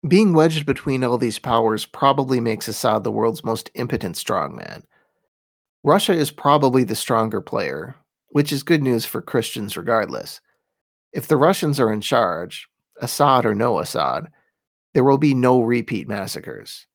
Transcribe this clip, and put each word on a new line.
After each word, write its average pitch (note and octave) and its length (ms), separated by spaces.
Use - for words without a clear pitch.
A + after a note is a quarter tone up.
Being F#3+ 260
wedged D#3+ 320
between C3+ 400
all A#2+ 140
these A#2 200
powers A2+ 460
probably C3+ 560
makes A2 280
Assad G#2+ 360
the A2 80
world's A2 320
most A2+ 300
impotent A2+ 420
strongman. - 680
Russia F#3 300
is D#3+ 180
probably C3+ 540
the G#2+ 120
stronger A2 440
player, E2 560
which D3 220
is C3+ 100
good D#3 200
news B2 220
for - 160
Christians A2 560
regardless. E2+ 640
If - 160
the D#3 80
Russians D3 440
are A2 120
in G#2+ 80
charge, F2+ 680
Assad C3 440
or G#2+ 100
no G#2+ 260
Assad, C2+ 480
there B2+ 100
will C#3 140
be C#3+ 160
no B2+ 280
repeat A2+ 460
massacres. - 880